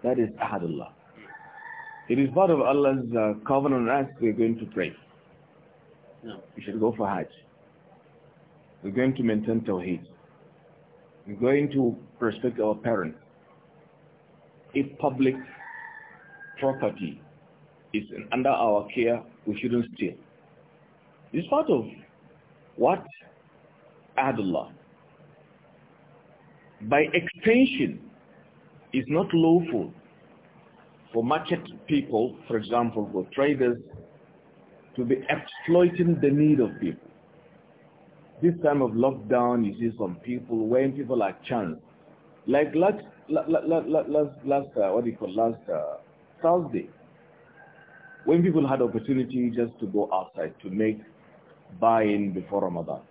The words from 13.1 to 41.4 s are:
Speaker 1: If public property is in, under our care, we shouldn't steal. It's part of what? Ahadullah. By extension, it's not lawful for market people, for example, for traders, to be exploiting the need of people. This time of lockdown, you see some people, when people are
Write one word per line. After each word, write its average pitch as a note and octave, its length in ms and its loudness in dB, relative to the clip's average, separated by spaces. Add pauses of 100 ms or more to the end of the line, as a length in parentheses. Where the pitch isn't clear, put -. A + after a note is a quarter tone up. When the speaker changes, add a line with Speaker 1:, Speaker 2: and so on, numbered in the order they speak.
Speaker 1:
If C#3 240 -2
public C3 380 2 (1200)
property A2 580 -2 (760)
is G#2+ 100 -4 (100)
in, - 160 -12
under B2+ 200 0
our G#2 440 2
care, A#2 280 0 (240)
we G#2 120 -6
shouldn't A#2+ 360 -2
steal. - 220 -6 (1160)
It's E3+ 160 -4
part D4+ 220 2
of A#2+ 160 2 (920)
what? C#3 300 2 (1120)
Ahadullah. G2+ 520 -2 (2250)
By C#3+ 140 6 (100)
extension, A3 880 2 (920)
it's B2+ 160 -2
not D#3+ 240 2
lawful E3 600 4 (1200)
for A2+ 100 2
market D#3+ 380 0 (260)
people, B2 480 0 (140)
for A#2 80 -2
example, A2 560 0
for F#2 200 -2
traders, C3 460 2 (1200)
to B2+ 80 -2
be B2+ 100 2 (140)
exploiting E3+ 920 2
the C#3+ 80 4
need D3 300 6
of A#2 120 2 (100)
people. - 280 -6 (1300)
This E3+ 120 4 (100)
time C#3+ 180 4
of A#2+ 100 2
lockdown, A#2+ 720 2
you G2 140 -2
see A#2 180 -2
some F2+ 280 -6
people, A#2+ 420 -4
when C3 240 2
people B2+ 320 -2
are F#2+ 140 -2 (120)